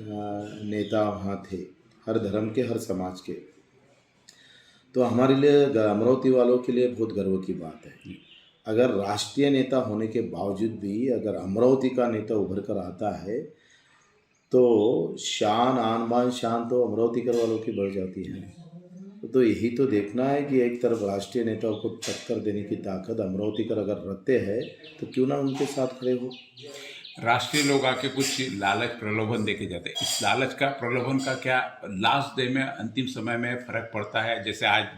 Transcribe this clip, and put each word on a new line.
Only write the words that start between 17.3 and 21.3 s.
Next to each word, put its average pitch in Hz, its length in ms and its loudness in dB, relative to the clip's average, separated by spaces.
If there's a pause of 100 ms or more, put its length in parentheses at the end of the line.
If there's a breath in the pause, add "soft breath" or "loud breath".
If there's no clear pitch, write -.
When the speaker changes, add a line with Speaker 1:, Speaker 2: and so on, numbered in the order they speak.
Speaker 1:
वालों 113 220 2
की 110 140 -6
बढ़ 98 200 0
जाती 92 320 -6
है। - 380 -12 (640)
तो 127 140 4
यही 107 280 2
तो 131 160 2
देखना 107 380 0
है 143 200 0
कि 131 160 2
एक 120 220 0
तरफ 113 200 2
राष्ट्रीय 98 420 -2